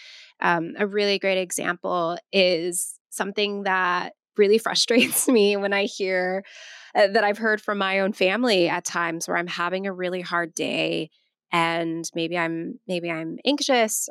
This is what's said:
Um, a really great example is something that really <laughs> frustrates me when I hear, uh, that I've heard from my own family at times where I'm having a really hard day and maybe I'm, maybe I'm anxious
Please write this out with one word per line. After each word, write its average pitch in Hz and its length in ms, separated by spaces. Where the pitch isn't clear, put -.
Um, 170 380
a 208 80
really 202 340
great 190 180
example 175 800
is 180 640
something 202 540
that 185 500
really 208 220
<laughs> - 80
frustrates - 600
me 208 280
when 196 160
I 202 120
hear, 185 600
uh, 208 120
that 196 160
I've 208 140
heard 220 220
from 208 180
my 190 220
own 196 120
family 190 560
at 170 160
times 170 440
where 175 80
I'm 175 100
having 175 400
a 196 60
really 180 300
hard 170 320
day 160 560
and 165 520
maybe 170 240
I'm, 165 500
maybe 170 220
I'm 165 340
anxious 247 680